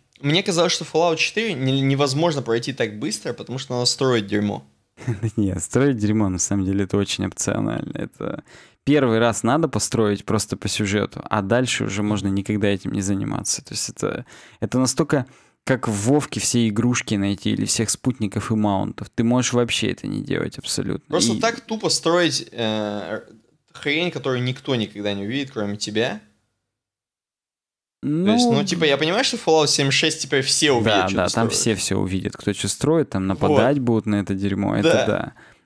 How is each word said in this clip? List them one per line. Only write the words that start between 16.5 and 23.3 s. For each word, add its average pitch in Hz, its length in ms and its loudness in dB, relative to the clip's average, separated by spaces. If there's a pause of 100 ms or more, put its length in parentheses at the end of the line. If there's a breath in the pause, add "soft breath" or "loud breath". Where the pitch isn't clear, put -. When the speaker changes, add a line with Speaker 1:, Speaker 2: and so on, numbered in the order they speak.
Speaker 2:
игрушки 113 460 0
найти 101 360 0
или 104 140 -2
всех 107 240 0
спутников - 640 -2
и 110 40 0
маунтов. 104 540 0
Ты - 160 -2
можешь 123 280 2
вообще 120 380 0
это - 160 -8
не - 160 -4
делать - 360 -4
абсолютно. - 500 -6
Speaker 1:
Просто 170 240 2
Speaker 2:
И 107 80 -4
Speaker 1:
так 226 200 0
тупо 214 280 -4
строить, 165 640 0
э, 104 680 -4 (540)